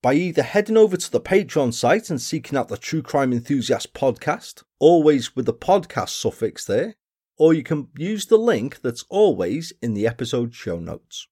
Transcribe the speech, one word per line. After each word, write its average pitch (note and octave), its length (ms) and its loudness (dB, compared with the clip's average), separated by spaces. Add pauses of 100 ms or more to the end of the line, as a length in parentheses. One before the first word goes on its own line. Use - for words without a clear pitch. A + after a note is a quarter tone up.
by B2+ 100 2
either E3 300 0
heading G#3 340 0
over G#3+ 180 6
to - 160 -6
the - 80 0
Patreon D3 540 0
site E3 380 0
and C3+ 100 -4
seeking - 340 -6
out B2+ 120 -2
the G2+ 100 -12
True - 240 -4
Crime C3+ 320 0
Enthusiast A#2+ 640 -2
podcast, - 640 -4 (160)
always D3+ 580 4
with B2+ 120 -4
the A2+ 80 -2
podcast F3 540 -2
suffix - 540 -6
there, D3 300 -4 (460)
or D#3+ 120 6
you D#3+ 120 2
can D3 240 -6 (100)
use G3 300 -6
the A3 100 6
link E3 440 0
that's A#2+ 280 -8
always D#3+ 720 0
in A#2 140 -4
the G#2 100 -2
episode A#2 480 -4
show - 240 -8
notes. - 540 -14